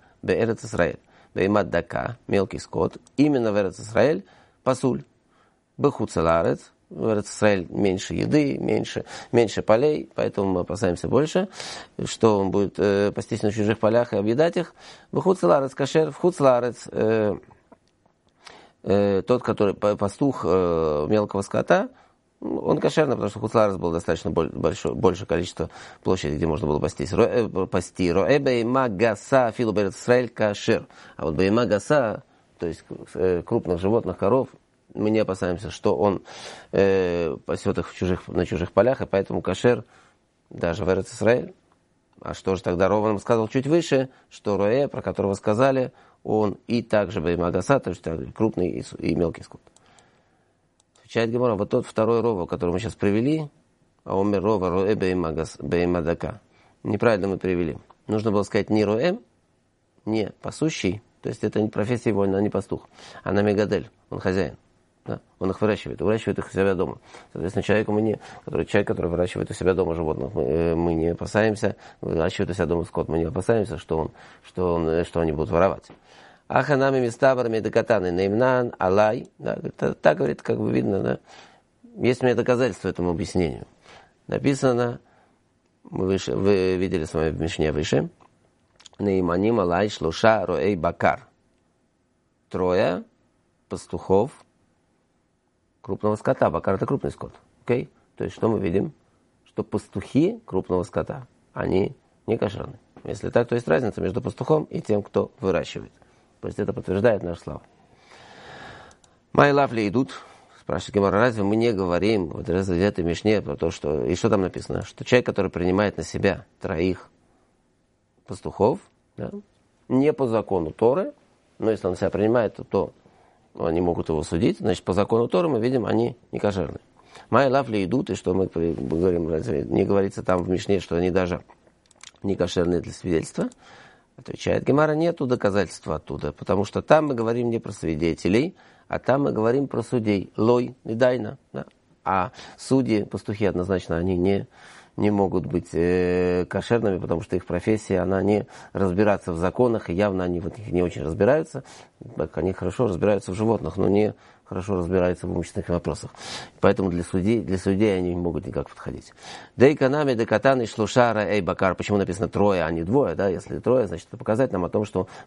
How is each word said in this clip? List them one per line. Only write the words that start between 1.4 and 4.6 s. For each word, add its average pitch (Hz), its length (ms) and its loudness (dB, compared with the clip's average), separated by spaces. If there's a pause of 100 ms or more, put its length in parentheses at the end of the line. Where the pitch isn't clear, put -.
Дака, 85 540 -4 (100)
мелкий 98 320 0
скот, - 380 -4 (180)
именно 131 380 2
в 101 40 0
Эрец 95 220 -2
Исраэль, 113 460 0 (380)